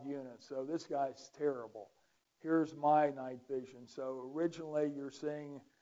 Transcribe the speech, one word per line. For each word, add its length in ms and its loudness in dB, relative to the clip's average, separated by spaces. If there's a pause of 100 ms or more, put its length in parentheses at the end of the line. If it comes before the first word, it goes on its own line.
units. 420 -8
So 160 -4
this 200 -4
guy's 520 -4
terrible. 540 -2 (500)
Here's 360 4
my 340 8
night 300 -8 (100)
vision. 380 -6
So 440 -6
originally 600 0
you're 160 -6
seeing 500 -6 (220)